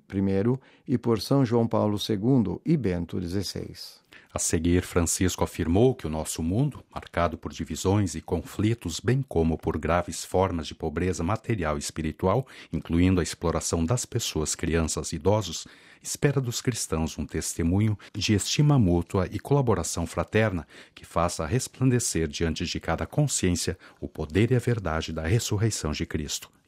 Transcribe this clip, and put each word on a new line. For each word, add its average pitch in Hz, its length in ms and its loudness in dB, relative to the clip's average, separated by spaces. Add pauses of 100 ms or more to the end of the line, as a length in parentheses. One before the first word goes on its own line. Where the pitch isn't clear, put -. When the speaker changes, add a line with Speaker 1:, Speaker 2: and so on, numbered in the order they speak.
Speaker 1:
primeiro 98 540 0 (260)
e 127 120 0
por 117 220 0
São 139 240 2
João 117 220 2
Paulo 107 320 0
segundo 107 680 0
e 165 120 2
Bento 92 420 -2
dezesseis. - 840 -6 (320)
Speaker 2:
A - 60 -4
seguir, 87 440 2
Francisco - 600 0
afirmou 92 520 2
que - 120 -10
o 80 40 -4
nosso 78 320 -4
mundo, 113 500 0
marcado 85 460 -2
por - 120 -10
divisões 92 640 0
e 80 60 -8
conflitos, 92 800 -2
bem 127 260 0
como 82 300 2
por - 220 -2
graves 82 440 0
formas 90 440 0
de - 80 -12
pobreza 85 500 -2
material 90 520 -2
e 73 40 -6
espiritual, 92 680 -2 (240)
incluindo 87 500 2
a - 20 4
exploração 82 640 -2
das 120 200 0
pessoas, - 500 -4
crianças 80 580 -2
e 85 40 -4
idosos, 90 500 0 (360)
espera - 400 0
dos 120 180 -4
cristãos 82 560 -2
um 73 80 -4
testemunho 90 760 0 (160)
de 104 200 0
estima 147 440 4
mútua 87 520 2
e - 80 -6
colaboração 117 680 0
fraterna 95 600 0 (280)
que - 120 -20
faça 85 400 0
resplandecer 117 840 0
diante 80 380 -2
de - 140 -6
cada 82 260 -2
consciência 92 720 0 (220)
o 76 80 -8
poder 78 420 0
e 127 60 2
a - 20 2
verdade 90 540 -2
da 80 100 -6
ressurreição 101 680 0
de 85 120 -4
Cristo. - 460 -6 (180)